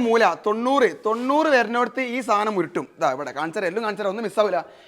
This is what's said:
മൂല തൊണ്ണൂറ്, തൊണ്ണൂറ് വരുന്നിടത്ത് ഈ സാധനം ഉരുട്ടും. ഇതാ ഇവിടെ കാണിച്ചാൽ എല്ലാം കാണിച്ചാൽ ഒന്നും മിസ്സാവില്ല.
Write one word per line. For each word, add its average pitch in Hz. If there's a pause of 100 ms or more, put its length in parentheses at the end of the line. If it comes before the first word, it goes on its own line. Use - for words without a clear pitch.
മൂല 226 (220)
തൊണ്ണൂറ്, 240 (180)
തൊണ്ണൂറ് 262
വരുന്നിടത്ത് 240 (120)
ഈ 254 (100)
സാധനം 214
ഉരുട്ടും. 160 (100)
ഇതാ 165
ഇവിടെ 135
കാണിച്ചാൽ 160
എല്ലാം 208
കാണിച്ചാൽ 202
ഒന്നും 226
മിസ്സാവില്ല. 196 (300)